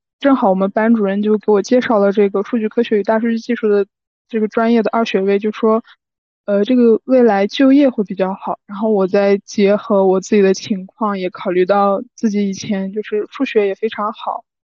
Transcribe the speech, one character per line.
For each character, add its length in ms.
正 160
好 140
我 60
们 160
班 240
主 80
任 180
就 160
给 140
我 100
介 180
绍 200
了 120
这 180
个 140
数 140
据 100
科 140
学 160
与 60
大 160
数 100
据 80
技 180
术 140
的 160
这 120
个 80
专 260
业 80
的 100
二 140
学 160
位， 160
就 140
说， 320
呃， 180
这 120
个 280
未 180
来 260
就 260
业 160
会 160
比 100
较 180
好。 320
然 140
后 100
我 160
再 340
结 360
合 320
我 140
自 140
己 60
的 120
情 340
况， 320
也 100
考 220
虑 140
到 360
自 140
己 200
以 40
前 400
就 100
是 260
数 160
学 220
也 80
非 140
常 240
好， 300